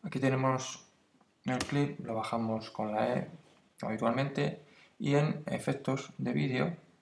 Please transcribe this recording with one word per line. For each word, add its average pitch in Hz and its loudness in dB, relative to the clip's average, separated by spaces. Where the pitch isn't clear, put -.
Aquí 131 -4
tenemos 131 0
el 127 0
clip, 143 0
lo 113 -4
bajamos 110 -2
con 107 -2
la 117 2
E - -2
habitualmente 120 0
y 143 2
en 147 2
efectos - -2
de - -2
vídeo 139 0